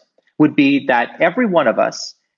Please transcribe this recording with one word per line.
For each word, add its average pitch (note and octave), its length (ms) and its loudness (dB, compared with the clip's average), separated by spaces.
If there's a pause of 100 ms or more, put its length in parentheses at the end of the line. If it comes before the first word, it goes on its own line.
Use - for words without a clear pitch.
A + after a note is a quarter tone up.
(380)
would D3 180 2
be C#3 300 2
that A#2+ 340 -2
every F3+ 240 0
one E3+ 220 0
of G#2 120 0
us - 360 -6 (240)